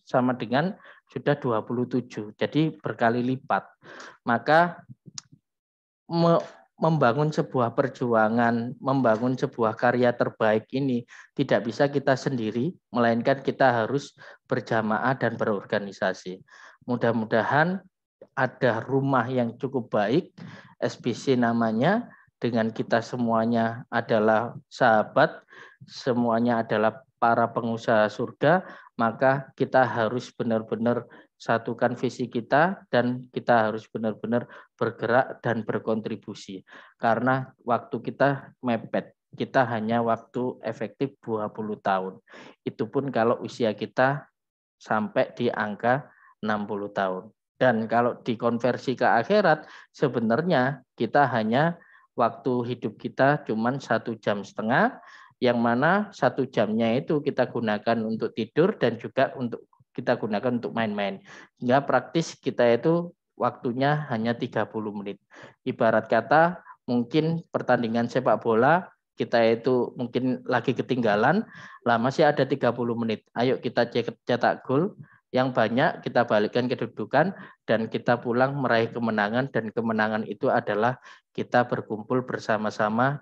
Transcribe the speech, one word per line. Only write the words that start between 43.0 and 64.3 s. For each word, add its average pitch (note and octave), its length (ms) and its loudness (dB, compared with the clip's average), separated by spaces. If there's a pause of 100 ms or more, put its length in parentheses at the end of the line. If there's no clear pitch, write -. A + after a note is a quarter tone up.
kalau A#2 320 0
usia A2 320 -4
kita B2+ 560 -2 (480)
sampai - 560 -2
di A#2+ 160 -2
angka A#2+ 640 -2 (320)
enam G#2 240 -4
puluh G2+ 240 -8
tahun. F#2+ 400 -4 (240)
Dan A2+ 320 2
kalau A#2 320 2
dikonversi A#2+ 800 -2
ke A#2+ 80 2
akhirat, D#3 580 4 (300)
sebenarnya C3 880 0 (140)
kita C3 320 2
hanya C3 500 0 (320)
waktu B2 640 -2
hidup A#2+ 260 -8
kita C#3 460 0
cuman A#2+ 340 -2
satu A2+ 380 -4
jam G2+ 260 -2
setengah, C#3 560 0 (380)
yang A#2+ 240 2
mana D#3+ 500 2
satu C3 320 0
jamnya A2+ 540 0
itu D#3 240 -2
kita B2 260 -2
gunakan A2+ 560 -2
untuk A2 320 -4
tidur D3 400 0
dan A2+ 240 0
juga C3 380 -2
untuk A#2 260 -8 (300)
kita B2 240 -2
gunakan A2+ 400 -2
untuk - 160 -6
main-main. G#2 480 -4 (340)
Sehingga B2+ 300 2
praktis C3+ 480 0
kita B2 400 0
itu E3+ 400 0 (240)
waktunya C3 720 -2
hanya A#2 240 -2